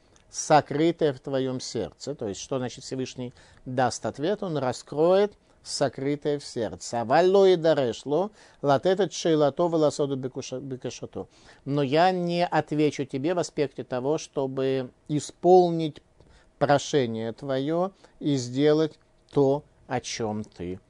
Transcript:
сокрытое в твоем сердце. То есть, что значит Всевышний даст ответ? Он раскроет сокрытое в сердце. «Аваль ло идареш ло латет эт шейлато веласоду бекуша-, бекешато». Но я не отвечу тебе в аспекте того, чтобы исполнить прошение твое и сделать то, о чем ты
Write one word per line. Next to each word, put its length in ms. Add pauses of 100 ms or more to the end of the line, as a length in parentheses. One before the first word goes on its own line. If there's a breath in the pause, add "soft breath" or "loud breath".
(300 soft breath)
сокрытое 840
в 80
твоем 400
сердце. 540
То 140
есть, 120
что 200
значит 240
Всевышний 500 (320 soft breath)
даст 400
ответ? 380
Он 140
раскроет 760 (300 soft breath)
сокрытое 760
в 80
сердце. 560
«Аваль 260
ло 240
идареш 540
ло 240 (320 soft breath)
латет 380
эт 140
шейлато 540
веласоду 480
бекуша-, 440
бекешато». 680 (400 soft breath)
Но 160
я 300
не 340
отвечу 600
тебе 280
в 60
аспекте 440
того, 360
чтобы 720 (160)
исполнить 960 (560 soft breath)
прошение 720
твое 600 (280 soft breath)
и 160
сделать 640 (320)
то, 320 (240)
о 140
чем 420
ты 460